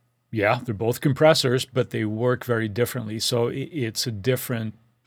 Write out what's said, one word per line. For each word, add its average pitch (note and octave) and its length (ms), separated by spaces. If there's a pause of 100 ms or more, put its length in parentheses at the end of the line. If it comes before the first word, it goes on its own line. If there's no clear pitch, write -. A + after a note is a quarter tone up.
(320)
yeah, A2 320
they're A2+ 120
both A2+ 240
compressors, C#3+ 680
but - 260
they A2+ 140
work B2 380
very A2+ 240
differently. A2+ 520
So A#2+ 280
i-, B2 60
it's C3 520
a B2 60
different A2 640 (340)